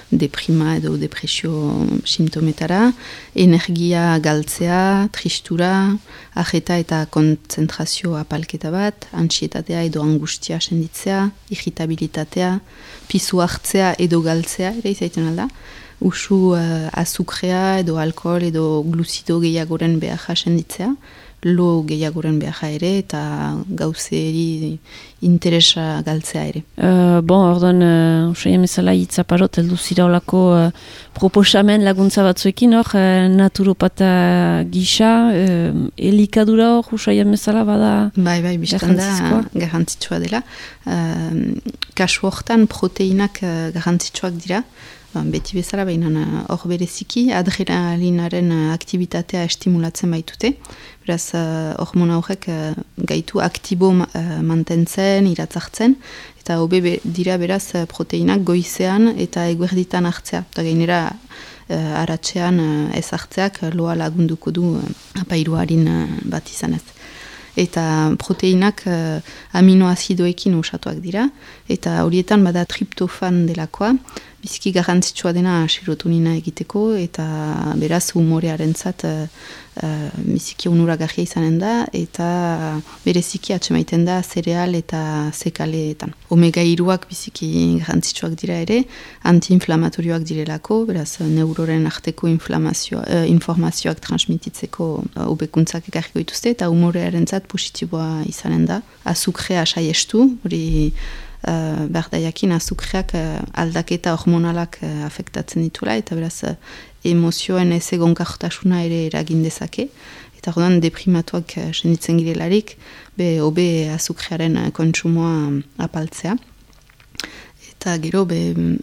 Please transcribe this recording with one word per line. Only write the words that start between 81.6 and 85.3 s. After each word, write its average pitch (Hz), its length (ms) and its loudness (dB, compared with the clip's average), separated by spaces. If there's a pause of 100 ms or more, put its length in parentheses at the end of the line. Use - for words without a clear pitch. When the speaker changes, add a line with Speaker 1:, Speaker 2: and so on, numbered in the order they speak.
Speaker 1:
eta 170 880 -4 (240)
bereziki 175 480 -2
atsemaiten 170 520 0
da 180 180 0
zereal 175 520 -2
eta 160 280 -4 (280)